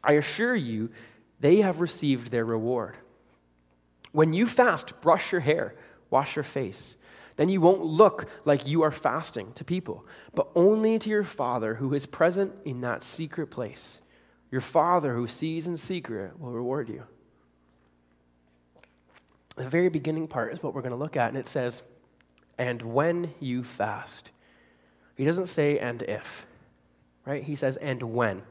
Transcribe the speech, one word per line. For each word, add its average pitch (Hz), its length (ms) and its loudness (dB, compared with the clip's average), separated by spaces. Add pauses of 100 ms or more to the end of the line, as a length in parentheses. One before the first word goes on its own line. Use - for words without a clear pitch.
I 147 100 4
assure 220 420 0
you, 113 360 -4 (480)
they 175 220 8
have 175 200 2
received 135 480 0
their 117 160 0
reward. 113 520 -2 (1120)
When 156 200 6
you 196 140 4
fast, 233 560 2
brush 160 300 4
your 180 100 0
hair, 151 320 0 (380)
wash 139 240 2
your 147 80 -4
face. - 540 -8 (400)
Then 156 100 4
you 190 140 2
won't 175 220 6
look 165 440 6 (160)
like 139 240 2
you 160 160 2
are 156 80 2
fasting 120 600 -4
to - 100 -14
people, 175 420 -6 (300)
but - 180 0
only 220 460 6
to 220 100 -4
your 208 140 2
Father 120 520 -2
who 131 180 -2
is 139 120 -2
present 180 480 2 (120)
in 123 160 -8
that 120 200 -4
secret 160 460 -6
place. - 540 -10 (500)
Your 127 100 -2
Father 160 540 2
who 120 120 -2
sees 160 380 -4
in 175 120 -4
secret 117 600 -8
will 127 120 -10
reward 123 380 -4
you." - 140 -10 (2500)
The 127 80 -8
very 165 260 2
beginning 156 380 -4
part 120 260 -4
is 175 80 -12
what 139 140 -6
we're 135 60 -6
gonna 123 160 -6
look 151 180 -6
at, 120 140 2
and 127 80 -6
it 131 100 -8
says, 123 340 -4 (760)
"And 123 240 -4
when 156 580 0
you 123 240 -4
fast." - 680 -6 (840)
He 135 100 -2
doesn't 175 220 0
say, 147 320 2
"And 120 240 -6
if," - 420 -8 (800)
right? 139 180 -4
He 147 120 -6
says, 131 220 -2
"And 131 260 -4
when." 113 480 0